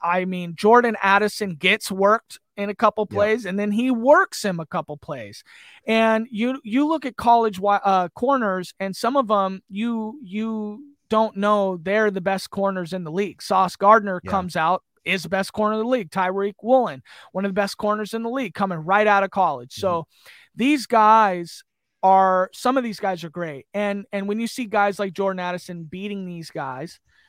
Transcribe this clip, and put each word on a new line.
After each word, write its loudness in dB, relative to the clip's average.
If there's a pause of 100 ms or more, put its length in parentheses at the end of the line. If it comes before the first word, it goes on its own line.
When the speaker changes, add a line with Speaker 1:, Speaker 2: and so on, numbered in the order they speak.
Speaker 1:
I 0
mean, -8
Jordan 6
Addison 0
gets 0
worked 0 (180)
in -4
a -8
couple 0
Speaker 2:
Yeah. -8
Speaker 1:
plays, 0
and -4
then -2
he 0
works 4
him -4
a -8
couple -8
plays. -14 (420)
And 2
you, -2
you 0
look -2
at -8
college 2
wi-, 0
uh, 2
corners, -2
and -6
some -2
of 2
'em 0
you, -6
you -6 (260)
don't 2
know 2
they're 0
the -2
best -2
corners -4
in -6
the -10
league. -4
Sauce 2
Gardner 4
Speaker 2:
Yeah. -8
Speaker 1:
comes -2
out, 0 (200)
is -2
the -10
best -4
corner 0
in -2
the -4
league. -2
Tyreek -2
Woolen, 2 (280)
one -4
of -2
the -4
best -2
corners -2
in -6
the -6
league, -6
coming -4
right 2
out 4
of -2
college. -2
So -2
Speaker 2:
Mm-hmm. -20 (260)
Speaker 1:
these 0
guys 4 (400)
are, 6
some -2
of 0
these -8
guys -4
are -12
great. -10
And, -4
and -6
when -4
you -4
see -8
guys 0
like -4
Jordan -4
Addison -8
beating -10
these -12
guys, -10 (300)